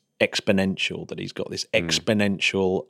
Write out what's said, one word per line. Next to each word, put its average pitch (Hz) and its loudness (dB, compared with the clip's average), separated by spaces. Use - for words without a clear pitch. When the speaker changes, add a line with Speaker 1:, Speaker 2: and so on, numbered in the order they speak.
Speaker 1:
exponential, 95 0
that - -8
he's 95 -8
got - -6
this - -6
Speaker 2:
Mm. 95 2
Speaker 1:
exponential, 95 2